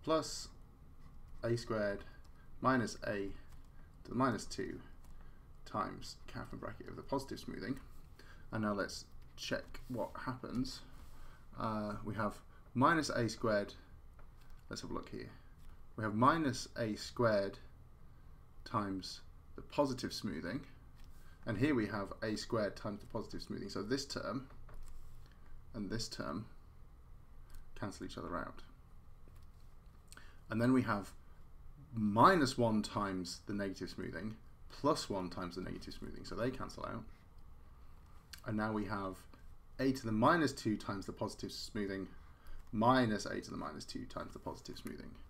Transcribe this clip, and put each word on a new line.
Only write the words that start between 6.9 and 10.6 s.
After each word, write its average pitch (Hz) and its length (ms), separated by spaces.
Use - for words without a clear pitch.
the - 60
positive - 380
smoothing. - 400
And 110 120
now 104 100
let's - 320
check - 280
what 120 240
happens. - 560